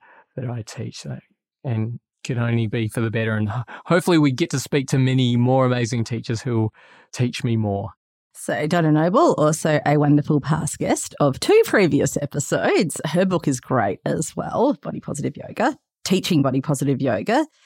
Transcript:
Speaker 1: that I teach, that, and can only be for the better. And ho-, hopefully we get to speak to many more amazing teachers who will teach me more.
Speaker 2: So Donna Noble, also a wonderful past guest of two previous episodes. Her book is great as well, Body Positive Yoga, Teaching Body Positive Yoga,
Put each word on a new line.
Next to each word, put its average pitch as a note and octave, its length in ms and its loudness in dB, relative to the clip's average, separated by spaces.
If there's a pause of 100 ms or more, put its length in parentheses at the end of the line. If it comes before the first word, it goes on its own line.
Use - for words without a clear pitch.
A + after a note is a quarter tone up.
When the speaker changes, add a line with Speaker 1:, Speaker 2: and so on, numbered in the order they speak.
(360)
Speaker 1:
that B2 120 -8
I A#2 140 -8
teach, - 400 -12
that, C3+ 200 -12 (420)
and A#2 340 -4 (240)
can B2 160 -4
only A#2 300 0
be A2+ 180 -2
for A2 140 -6
the A2+ 100 -2
better. A2+ 260 -2
And G#2+ 120 -2
ho-, A#2 160 -4 (220)
hopefully E3+ 320 2
we D3 120 4
get C3 200 -2
to C3+ 100 -2
speak C#3 300 -2
to C#3+ 80 2
many C3 380 2
more B2+ 300 4
amazing A#2+ 380 0
teachers A#2 380 -6
who A#2 180 0
will A2 140 -2 (380)
teach B2 300 -2
me A#2 140 0
more. G#2 340 -2 (420)
Speaker 2:
So C#3 340 -4
Donna D#3+ 260 2
Noble, F#3 420 4
also D3+ 500 2
a D3+ 140 2
wonderful D3 420 2
past D#3 380 -4
guest - 420 -4
of C#3+ 200 0
two G#4+ 260 6
previous D3+ 500 2
episodes. - 880 -2
Her F3 220 0
book F3+ 200 -2
is C3+ 140 0
great G#2 460 0
as - 280 -4
well, A3+ 460 0
Body - 200 -10
Positive - 360 -6
Yoga, - 400 -4 (280)
Teaching F3+ 360 2
Body C3+ 200 2
Positive C3+ 420 -2
Yoga, C3+ 440 0 (200)